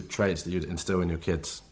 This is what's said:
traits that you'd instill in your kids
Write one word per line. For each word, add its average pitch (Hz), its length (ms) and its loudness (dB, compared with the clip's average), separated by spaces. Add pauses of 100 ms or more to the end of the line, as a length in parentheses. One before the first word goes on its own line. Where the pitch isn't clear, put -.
traits 95 340 2
that 85 80 -4
you'd 87 140 0
instill 90 360 0
in 87 60 2
your 85 100 2
kids 80 440 -2 (100)